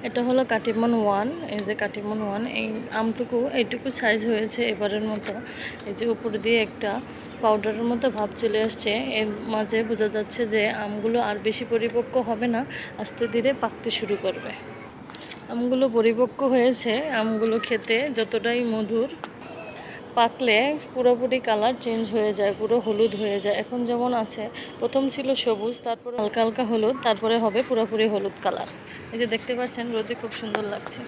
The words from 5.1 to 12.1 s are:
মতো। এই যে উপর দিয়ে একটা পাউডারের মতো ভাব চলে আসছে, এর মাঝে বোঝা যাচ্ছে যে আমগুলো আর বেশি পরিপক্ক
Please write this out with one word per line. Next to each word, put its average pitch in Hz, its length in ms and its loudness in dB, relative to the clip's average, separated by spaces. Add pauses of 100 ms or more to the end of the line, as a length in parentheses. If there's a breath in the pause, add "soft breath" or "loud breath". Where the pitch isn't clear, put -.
মতো। 208 220 -6 (540 loud breath)
এই 202 100 -6
যে 233 160 -2
উপর 220 180 -2 (120)
দিয়ে 226 240 6
একটা 208 240 -4 (500 loud breath)
পাউডারের 214 500 2
মতো 240 140 0 (120)
ভাব 208 120 0 (120)
চলে 214 260 2
আসছে, 214 240 -2 (280)
এর 214 80 2 (260)
মাঝে 214 240 2 (120)
বোঝা 214 260 2
যাচ্ছে 214 260 -2 (120)
যে 214 80 4 (240)
আমগুলো 214 320 0 (120)
আর 208 60 0 (120)
বেশি 220 240 -2
পরিপক্ক 233 420 0 (160)